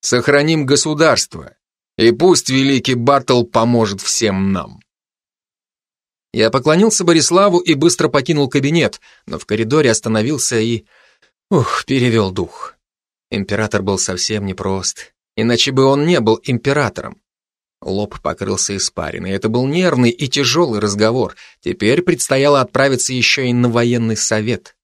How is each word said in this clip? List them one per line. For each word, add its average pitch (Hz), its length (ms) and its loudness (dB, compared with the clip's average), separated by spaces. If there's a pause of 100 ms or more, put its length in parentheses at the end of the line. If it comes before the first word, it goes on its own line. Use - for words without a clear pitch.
Сохраним 143 640 0
государство, 143 880 0 (440)
и 113 140 4
пусть 156 380 2
великий 135 460 0
Бартл 127 480 2
поможет 113 580 0
всем 98 520 -2
нам". - 260 -8 (1500)
Я 113 160 2
поклонился 156 540 2
Бориславу 175 560 4
и 170 160 0
быстро 156 340 2
покинул 143 400 0
кабинет, 143 500 0 (280)
но 78 100 -10
в - 80 -12
коридоре 117 460 0
остановился 113 680 -2
и... 113 260 -2 (680)
Ух, - 340 0
перевел 117 460 0
дух. - 440 -8 (540)
Император 101 540 -4
был 95 160 -2
совсем 101 460 -4
непрост, 95 680 -6 (220)
иначе 117 360 0
бы 131 140 4
он 143 220 2
не 175 120 2
был 110 240 2
императором. 135 800 -4 (600)
Лоб 101 400 -6
покрылся 98 540 -4
испариной. 90 560 -6
Это 98 180 -2
был 123 180 0
нервный 143 420 2
и 131 180 -4
тяжелый 131 520 0
разговор. 104 560 0 (260)
Теперь 113 400 0
предстояло 143 600 2
отправиться 127 520 0
еще 127 300 0
и 123 100 0
на 123 160 2
военный 117 460 0
совет. 107 680 -4